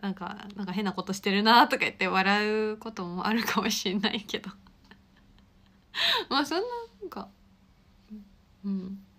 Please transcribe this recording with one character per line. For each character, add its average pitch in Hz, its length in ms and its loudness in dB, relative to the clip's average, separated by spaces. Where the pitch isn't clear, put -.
な 202 80 -4
ん 185 40 -2
か、 196 420 -10
な 202 80 -8
ん - 20 -8
か 202 80 -6
変 208 120 -2
な 196 80 -2
こ 185 100 -6
と 190 100 -6
し 196 60 -8
て 202 120 0
る 202 120 4
な 240 240 10
と 247 100 -2
か - 80 0
言 113 60 0
っ - 40 -10
て 196 120 0
笑 208 640 2
う 214 60 -8
こ 220 140 -12
と 190 140 -6
も 175 220 -4
あ 214 60 2
る 226 100 0
か - 180 -2
も 226 80 0
し 214 200 -2
れ 180 60 -2
な 214 160 0
い 226 100 -6
け - 180 -8
ど。 196 100 -12
<laughs> - 880 -4
ま 269 100 0
あ、 294 60 0
そ 320 100 -4
ん 370 60 0
な、 480 60 -2
な 403 60 -10
ん - 20 -10
か、 - 200 -12
う 202 60 -4
ん。 196 340 -6